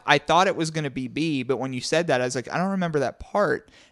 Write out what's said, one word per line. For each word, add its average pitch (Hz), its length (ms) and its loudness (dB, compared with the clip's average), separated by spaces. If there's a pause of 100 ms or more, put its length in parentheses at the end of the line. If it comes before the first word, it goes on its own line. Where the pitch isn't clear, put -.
I 147 140 6
thought 170 260 4
it 190 100 0
was 160 140 -2
gonna 151 220 -4
be 127 160 -6
B, 143 340 -2
but 123 160 0
when 131 160 -6
you 117 80 -6
said 165 260 0
that, 127 140 2
I 127 40 0
was 123 100 -4
like, 123 180 -6
"I 120 60 -2
don't 185 100 0
remember 175 300 0
that 123 200 -2
part." - 520 0 (200)